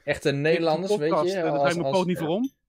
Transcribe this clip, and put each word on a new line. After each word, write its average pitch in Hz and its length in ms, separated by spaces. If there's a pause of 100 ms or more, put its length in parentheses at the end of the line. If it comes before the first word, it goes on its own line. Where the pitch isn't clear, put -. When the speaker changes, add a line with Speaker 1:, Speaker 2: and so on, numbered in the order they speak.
Speaker 1:
dit - 220
is 147 60
een 139 100
Speaker 2:
Nederlanders, 165 540
weet 160 140
Speaker 1:
podcast, 175 220
Speaker 2:
je, 196 60
Speaker 1:
eh, 180 60
daar 160 80
Speaker 2:
als, 143 80
Speaker 1:
draait 143 160
mijn 165 120
Speaker 2:
als, 151 100
Speaker 1:
poot 180 100
niet 180 100
voor 160 100
om. 220 240 (180)